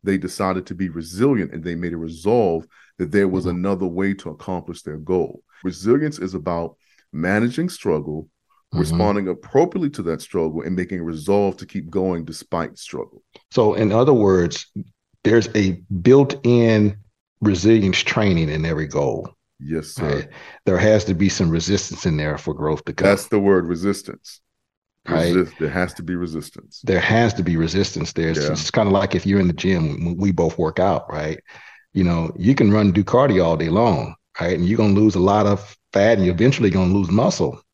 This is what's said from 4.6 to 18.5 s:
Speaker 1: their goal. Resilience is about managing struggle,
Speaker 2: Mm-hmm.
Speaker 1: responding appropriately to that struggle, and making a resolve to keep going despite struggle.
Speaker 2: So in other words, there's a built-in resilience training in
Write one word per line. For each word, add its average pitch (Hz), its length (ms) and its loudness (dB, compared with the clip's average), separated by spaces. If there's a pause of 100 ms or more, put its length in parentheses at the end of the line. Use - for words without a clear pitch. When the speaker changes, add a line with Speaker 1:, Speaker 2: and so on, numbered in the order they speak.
Speaker 1:
their 78 160 -12
goal. 85 440 -4 (220)
Resilience 117 540 0
is 92 160 -8
about 85 420 -6 (360)
managing 110 560 -2
struggle, 78 600 -4 (440)
Speaker 2:
Mm-hmm. - 80 -2
Speaker 1:
responding 95 480 0
appropriately 170 600 0
to - 140 -10
that 80 180 -4
struggle, 80 400 -4
and 90 120 -6
making 90 260 -4
a 82 40 -8
resolve 92 540 -2
to 90 80 -18
keep 85 240 -10
going 92 340 -2
despite 80 540 -8
struggle. - 440 -14 (280)
Speaker 2:
So 107 240 2
in 104 180 0
other 131 220 4
words, 95 520 2 (580)
there's 110 300 4
a 95 280 0 (180)
built-in 117 960 4 (460)
resilience 98 560 4
training 90 500 0
in 78 160 -4